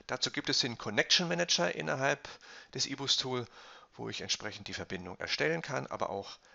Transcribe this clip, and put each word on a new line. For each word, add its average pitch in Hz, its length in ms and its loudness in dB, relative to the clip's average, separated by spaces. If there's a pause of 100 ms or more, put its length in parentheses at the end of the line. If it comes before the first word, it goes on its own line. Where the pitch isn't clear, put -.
Dazu 131 240 0
gibt - 160 -2
es 143 100 4
den 120 180 2
Connection 143 520 4
Manager 175 440 4
innerhalb 143 560 0 (460)
des 135 120 0
E-Bus-Tool, 131 600 0 (480)
wo 117 140 -8
ich 107 140 -6
entsprechend 101 440 -4
die 95 80 -8
Verbindung 90 460 -6
erstellen 156 420 0
kann, 131 240 -2
aber - 240 -2
auch 98 280 -6 (160)